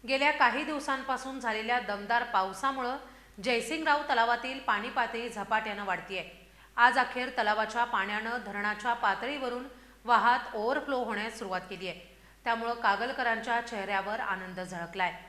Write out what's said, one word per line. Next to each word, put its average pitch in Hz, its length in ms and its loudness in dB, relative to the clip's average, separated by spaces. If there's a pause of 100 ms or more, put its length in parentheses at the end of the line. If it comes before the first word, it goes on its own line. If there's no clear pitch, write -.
गेल्या 269 220 4
काही 277 340 4
दिवसांपासून 269 760 -4
झालेल्या 226 400 0
दमदार 208 420 0
पावसामुळं 247 760 0 (480)
जयसिंगराव 294 580 2
तलावातील 247 560 2
पाणी 226 300 0
पातळी 233 400 -2
झपाट्यानं 214 560 -2
वाढतीये. 180 400 -4 (520)
आज 247 220 8
अखेर 247 300 0
तलावाच्या 220 560 2
पाण्यानं 214 460 -2 (160)
धरणाच्या 208 460 -2
पातळीवरून 240 720 0 (400)
वाहात 233 340 6 (160)
ओव्हरफ्लो 262 440 0
होण्यास 220 400 -4
सुरुवात 185 220 -4
केली 180 280 -8
आहे. - 280 -12 (280)
त्यामुळं 233 300 0
कागलकरांच्या 233 840 0
चेहऱ्यावर 208 600 -4
आनंद 185 400 -6
झळकलाय. 180 520 -4 (160)